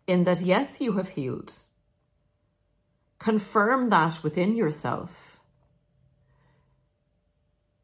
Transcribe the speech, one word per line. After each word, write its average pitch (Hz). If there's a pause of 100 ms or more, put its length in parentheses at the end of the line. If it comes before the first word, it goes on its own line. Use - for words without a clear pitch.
in 180
that, 175
yes, 208
you 233
have 185
healed. - (1500)
Confirm 220
that 165
within 180
yourself - (2500)